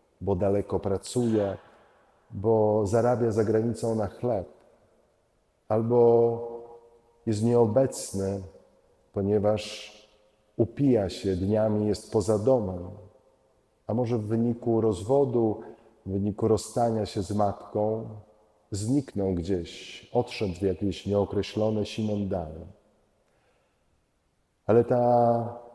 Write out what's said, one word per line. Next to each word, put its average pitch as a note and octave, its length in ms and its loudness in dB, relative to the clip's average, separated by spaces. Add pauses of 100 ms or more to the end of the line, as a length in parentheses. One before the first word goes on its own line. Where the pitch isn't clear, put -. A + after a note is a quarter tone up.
(200)
bo F#2+ 160 -2
daleko G2 440 0
pracuje, G2+ 760 -2 (760)
bo G#2+ 560 2
zarabia A#2 440 2
za G#2+ 140 2
granicą A2+ 500 0
na G#2+ 120 -2
chleb, G#2 420 -4 (1200)
albo A#2 880 4 (680)
jest A2 180 0
nieobecny, A2+ 960 0 (720)
ponieważ G2+ 800 -2 (640)
upija A2+ 540 2
się F#2+ 260 -2
dniami, G#2+ 500 0
jest - 260 -4
poza G#2+ 260 2
domem, G2 520 0 (960)
a G#2+ 80 -4
może A#2 240 0
w G#2 80 -6
wyniku A#2 540 0
rozwodu, A2+ 800 2 (460)
w F#2+ 40 -8
wyniku G2+ 380 -2
rozstania A2 580 0
się G#2 160 -4
z F#2+ 100 -6
matką G#2+ 760 -2 (640)
zniknął G#2 640 -2
gdzieś, F2 760 -6
odszedł A2+ 420 -2
w F2 80 -12
jakieś F#2+ 440 -2
nieokreślone G#2 800 -2
siną G#2 420 -4
dale. E2+ 380 -8 (2000)
Ale A#2 180 6
ta A#2+ 720 2 (160)